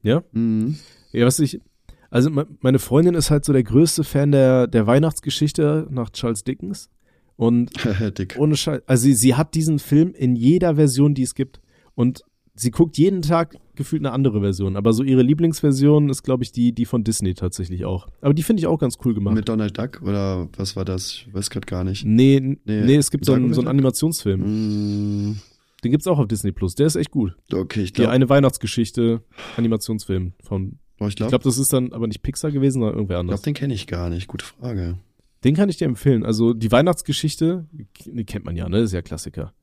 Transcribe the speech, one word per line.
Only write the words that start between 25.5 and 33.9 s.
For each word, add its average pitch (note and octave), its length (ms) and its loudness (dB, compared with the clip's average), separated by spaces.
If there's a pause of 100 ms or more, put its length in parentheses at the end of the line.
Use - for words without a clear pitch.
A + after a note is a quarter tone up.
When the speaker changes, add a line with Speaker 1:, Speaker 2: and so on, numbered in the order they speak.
Speaker 1:
Den A#2+ 60 2
gibt's D3+ 160 0
auch D#3 120 2
auf A#2+ 80 2
Disney G#2+ 240 -2
Plus. F#2 240 -4
Der D3 120 2
ist D#3+ 100 -2
echt D#3+ 140 -2
gut. G#2 260 -2 (160)
Speaker 2:
Okay, F#2+ 300 -2
ich F2+ 100 -6
Speaker 1:
Die - 80 0
Speaker 2:
glaub A2+ 100 4
Speaker 1:
eine C3 160 4
Weihnachtsgeschichte, A#2 960 2 (340)
Animationsfilm G#2 800 -2 (100)
von, F#2+ 360 -8 (180)
Speaker 2:
Boah, G#2 100 -4
ich G2+ 80 -4
glaub A2 120 -4
Speaker 1:
ich B2 40 -2
glaub, B2 120 0
das B2+ 140 0
ist C3+ 140 -2
dann B2+ 220 -2
aber A2+ 140 -6
nicht G#2 140 -8
Pixar D3+ 300 -6
gewesen, C3+ 300 0
sondern G#2+ 140 -2
irgendwer F#2 220 -4
Speaker 2:
Ich F2+ 40 -2
Speaker 1:
anders. F2+ 180 -4
Speaker 2:
glaub, - 60 -14
den D3 80 -2
kenn C#3+ 180 -6
ich G#2 160 -8
gar F2 220 -6